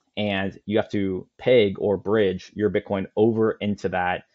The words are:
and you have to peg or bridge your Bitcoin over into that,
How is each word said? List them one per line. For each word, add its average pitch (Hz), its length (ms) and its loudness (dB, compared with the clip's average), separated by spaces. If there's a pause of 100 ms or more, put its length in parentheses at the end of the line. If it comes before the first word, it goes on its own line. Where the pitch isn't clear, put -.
(180)
and 98 480 -4
you 107 120 0
have 107 120 0
to 95 380 -4 (100)
peg 110 400 4
or 101 180 0
bridge 95 600 0
your 101 160 0
Bitcoin 98 340 -2 (100)
over 110 360 2
into 101 380 -4
that, 90 340 -2 (100)